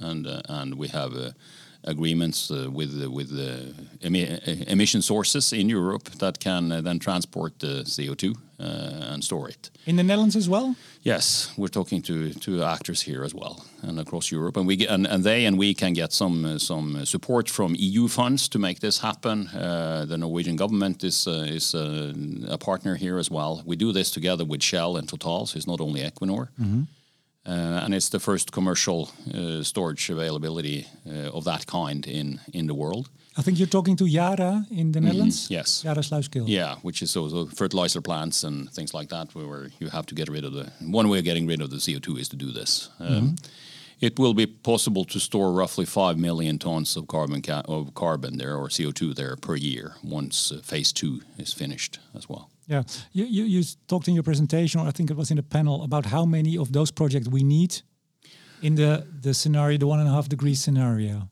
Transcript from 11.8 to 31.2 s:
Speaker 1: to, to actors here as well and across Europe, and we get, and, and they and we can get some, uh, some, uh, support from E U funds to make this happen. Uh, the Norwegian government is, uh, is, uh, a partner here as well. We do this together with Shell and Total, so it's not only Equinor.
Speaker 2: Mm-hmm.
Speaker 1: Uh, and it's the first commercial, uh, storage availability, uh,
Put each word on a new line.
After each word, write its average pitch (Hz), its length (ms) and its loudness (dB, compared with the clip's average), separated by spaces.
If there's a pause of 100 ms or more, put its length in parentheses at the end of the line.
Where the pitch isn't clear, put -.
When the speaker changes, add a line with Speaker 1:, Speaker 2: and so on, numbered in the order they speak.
Speaker 1:
to, 78 320 -2
to 90 280 -2
actors 80 400 -2
here 67 220 -6
as - 100 -6
well - 300 -12 (180)
and 82 160 -6
across 82 320 -4
Europe, 80 260 -2
and 92 120 2
we 98 80 6
get, 101 140 2
and, 98 180 4
and 92 160 2
they 113 220 4
and 98 120 6
we 101 160 6
can 92 200 2
get 82 180 0
some, 85 320 2
uh, 78 140 -2
some, 76 360 -2
uh, 71 100 -6
support 113 460 0
from 87 240 0
E 98 280 2
U 120 40 6
funds 127 420 2
to - 120 -2
make 90 180 0
this 104 220 0
happen. 107 480 -2
Uh, 82 580 -2
the 80 100 -4
Norwegian 82 380 0
government 98 480 0
is, 90 240 0
uh, 80 220 -2
is, 80 260 -2
uh, 76 380 -4 (360)
a 78 100 -4
partner 95 360 -2
here 90 240 -2
as 82 100 -2
well. 80 380 -4
We 87 80 -2
do 107 180 2
this 92 200 2
together 87 320 0
with 76 180 -2
Shell 87 340 0
and 78 120 -4
Total, 82 380 -4
so - 100 -8
it's 78 100 -6
not 85 140 -2
only 73 220 -2
Equinor. 98 480 -4 (100)
Speaker 2:
Mm-hmm. 110 220 2 (600)
Speaker 1:
Uh, 90 60 -8 (340)
and 98 80 -2
it's 95 180 0
the 98 100 0
first - 320 0
commercial, 90 580 0 (240)
uh, 82 300 -4
storage 82 460 -2
availability, 78 760 -4 (180)
uh, 76 320 -8